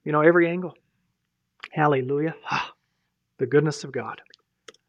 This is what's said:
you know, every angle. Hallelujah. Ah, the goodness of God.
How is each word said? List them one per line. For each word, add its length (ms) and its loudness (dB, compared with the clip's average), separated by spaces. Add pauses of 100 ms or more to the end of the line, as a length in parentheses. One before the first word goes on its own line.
you 80 -6
know, 80 2
every 280 6
angle. 280 -6 (920)
Hallelujah. 640 0 (160)
Ah, 220 -6 (680)
the 80 -4
goodness 380 0
of 80 -14
God. 280 -10 (680)